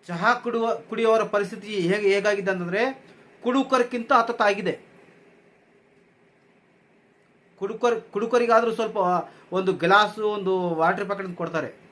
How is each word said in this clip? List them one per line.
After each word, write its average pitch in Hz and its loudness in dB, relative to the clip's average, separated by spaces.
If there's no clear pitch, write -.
ಚಹಾ 175 0
ಕುಡುವ, 233 -2
ಕುಡಿಯೋರ 226 2
ಪರಿಸ್ಥಿತಿ 202 -4
ಹೇಗೆ, 196 2
ಹೇಗಾಗಿದೆ 202 0
ಅಂತಂದರೆ, 190 -4
ಕುಡುಕರಿಗಿಂತ 247 0
ಹತ್ತತ್ತಾಗಿದೆ. 214 0
ಕುಡುಕರ್-, 226 0
ಕುಡುಕರಿಗಾದ್ರೂ 233 2
ಸ್ವಲ್ಪ 220 -4
ಒಂದು 185 0
ಗ್ಲಾಸು, 202 2
ಒಂದು 185 -2
ವಾಟರ್ 175 0
ಪ್ಯಾಕೆಟ್ 190 -6
ಅಂತ 175 -12
ಕೊಡ್ತಾರೆ. 160 -6